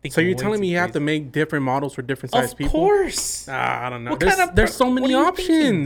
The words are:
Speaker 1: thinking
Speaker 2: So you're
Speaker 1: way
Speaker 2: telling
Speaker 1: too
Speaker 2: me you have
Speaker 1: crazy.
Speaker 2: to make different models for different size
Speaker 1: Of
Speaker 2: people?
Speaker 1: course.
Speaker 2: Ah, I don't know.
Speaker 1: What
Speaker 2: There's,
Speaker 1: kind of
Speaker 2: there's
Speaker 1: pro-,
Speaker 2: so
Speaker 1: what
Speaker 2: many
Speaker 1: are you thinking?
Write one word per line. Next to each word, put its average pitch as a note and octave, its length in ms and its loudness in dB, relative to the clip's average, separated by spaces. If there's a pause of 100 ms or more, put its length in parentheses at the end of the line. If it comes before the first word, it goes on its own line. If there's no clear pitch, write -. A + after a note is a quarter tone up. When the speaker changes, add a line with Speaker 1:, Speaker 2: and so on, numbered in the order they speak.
Speaker 1:
thinking D3 100 -8
Speaker 2:
So - 80 0
you're F3 160 4
Speaker 1:
way B2+ 60 -4
Speaker 2:
telling G#3 160 0
Speaker 1:
too G#3 40 0
Speaker 2:
me F#3+ 60 0
you F3 100 0
have F3+ 120 0
Speaker 1:
crazy. - 40 -14
Speaker 2:
to D#3+ 60 0
make D3 320 -2
different D3 320 -2
models C3+ 300 -2
for C3 80 -8
different B2+ 300 -6
size - 200 2
Speaker 1:
Of - 60 -18
Speaker 2:
people? C#3+ 140 0
Speaker 1:
course. F#4+ 760 0
Speaker 2:
Ah, B2 380 -2
I B2+ 40 -6
don't A#2+ 140 -10
know. B2 80 -6
Speaker 1:
What D#4+ 80 -4
Speaker 2:
There's, F#4+ 160 4
Speaker 1:
kind F4+ 140 0
of F4+ 60 -6
Speaker 2:
there's G#3+ 140 6
Speaker 1:
pro-, B3+ 160 0
Speaker 2:
so B3+ 60 0
Speaker 1:
what B3+ 80 0
Speaker 2:
many C4 140 0
Speaker 1:
are C#4 120 4
you F#4 100 2
thinking? E4 180 0 (300)